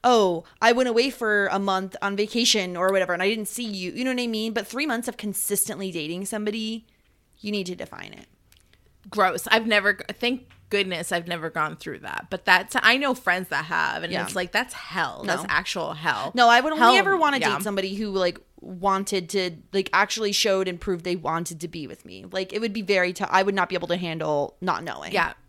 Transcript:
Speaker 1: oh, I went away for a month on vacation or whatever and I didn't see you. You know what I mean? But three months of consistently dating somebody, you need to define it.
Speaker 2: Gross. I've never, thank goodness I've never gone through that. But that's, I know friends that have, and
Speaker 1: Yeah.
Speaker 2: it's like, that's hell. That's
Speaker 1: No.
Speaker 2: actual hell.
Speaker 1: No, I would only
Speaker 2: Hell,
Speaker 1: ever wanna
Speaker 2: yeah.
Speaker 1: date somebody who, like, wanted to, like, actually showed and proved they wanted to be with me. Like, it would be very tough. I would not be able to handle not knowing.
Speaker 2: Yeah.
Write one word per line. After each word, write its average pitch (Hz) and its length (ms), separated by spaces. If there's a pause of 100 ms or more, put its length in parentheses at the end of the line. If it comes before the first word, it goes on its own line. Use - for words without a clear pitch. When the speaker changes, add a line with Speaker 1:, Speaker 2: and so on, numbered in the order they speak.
Speaker 1:
oh, 202 420 (180)
I 226 100
went 247 160
away 240 220
for 208 420
a 196 60
month 190 420
on 202 160
vacation 214 580
or 180 160
whatever 185 220
and 175 100
I 196 60
didn't 214 200
see 240 160
you. 190 280
You 247 100
know 262 120
what 247 80
I 240 60
mean? 220 260
But 233 120
three 285 200
months 240 220
of - 100
consistently 196 720
dating 170 320
somebody, 220 640 (520)
you 208 140
need 196 140
to 180 100
define - 380
it. - 140 (840)
Speaker 2:
Gross. 185 400
I've 220 160
never, 202 320 (160)
thank 247 340 (220)
goodness 185 420
I've 175 160
never 165 220
gone 156 260
through - 240
that. - 300
But 190 160
that's, 185 340
I 240 160
know 269 180
friends 185 360
that 156 160
have, 160 360
and 170 80
Speaker 1:
Yeah. 123 140
Speaker 2:
it's 92 100
like, 180 180
that's 247 200
hell. 156 540
That's 170 160
Speaker 1:
No. - 80
Speaker 2:
actual 165 420
hell. 151 420
Speaker 1:
No, 240 140
I 240 120
would 311 120
only 311 100
Speaker 2:
Hell, 240 140
Speaker 1:
ever 392 200
wanna 285 220
Speaker 2:
yeah. 143 180
Speaker 1:
date 170 60
somebody 196 320
who, 214 160
like, 180 280 (220)
wanted 190 680
to, 185 220 (240)
like, 190 180
actually 208 400
showed 190 360
and 175 120
proved 180 240
they 175 120
wanted 165 440
to 170 80
be 160 180
with - 200
me. 95 260
Like, 190 220
it 214 80
would 220 100
be 220 80
very 185 320
tough. 185 180
I 190 120
would 196 120
not 180 140
be 185 60
able 175 140
to 170 100
handle 160 640
not - 200
knowing. 165 300
Speaker 2:
Yeah. 170 220 (140)